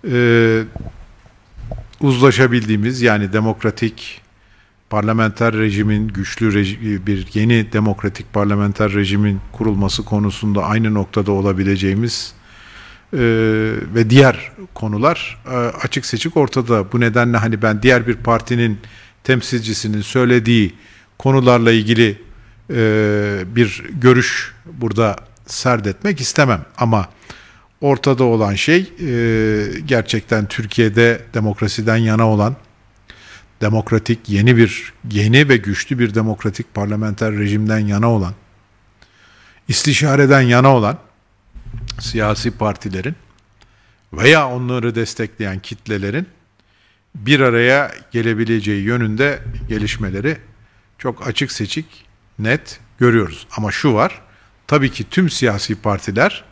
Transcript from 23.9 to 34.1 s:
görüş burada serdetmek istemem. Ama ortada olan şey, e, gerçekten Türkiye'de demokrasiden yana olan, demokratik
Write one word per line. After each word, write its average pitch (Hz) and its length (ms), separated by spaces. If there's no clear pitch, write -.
görüş 123 640
burada 110 500
serdetmek 120 760
istemem. 120 440
Ama 110 300
ortada 135 440
olan 110 300
şey, 170 460
e, 110 840
gerçekten 113 600
Türkiye'de 113 760
demokrasiden 110 600
yana 113 320
olan, 107 280
demokratik 110 680